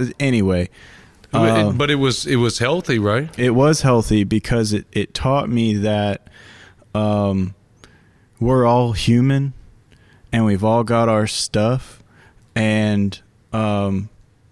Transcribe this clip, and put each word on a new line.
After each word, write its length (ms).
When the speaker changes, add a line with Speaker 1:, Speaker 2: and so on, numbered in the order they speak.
Speaker 1:
anyway. 500
Speaker 2:
But 120
it, 240
Speaker 1:
Uh, 40
Speaker 2:
but 200
it 40
was, 300
it 120
was 220
healthy, 400
right? 300
Speaker 1:
It 120
was 300
healthy 420
because 500
it, 180
it 220
taught 360
me 260
that, 520
um, 580
we're 260
all 280
human 600
and 140
we've 180
all 200
got 260
our 180
stuff, 720
and, 680
um, 580